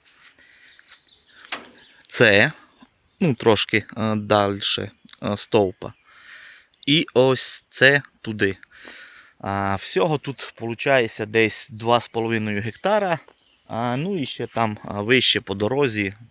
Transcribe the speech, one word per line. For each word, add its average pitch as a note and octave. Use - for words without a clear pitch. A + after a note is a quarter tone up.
це, A2+
ну, E3+
трошки, -
е, G#2+
дальше, G2+
е, G#2
стовпа. G2+
І D3+
ось B2+
це C#3
туди. G#2
А, G2
всього D#3+
тут -
получається A#2
десь A2
два A2+
з -
половиною A2
гектара. F#3
А, A#2+
ну F3
і B2+
ще A#2+
там, A2
а, G#2
вище A2+
по -
дорозі G#2+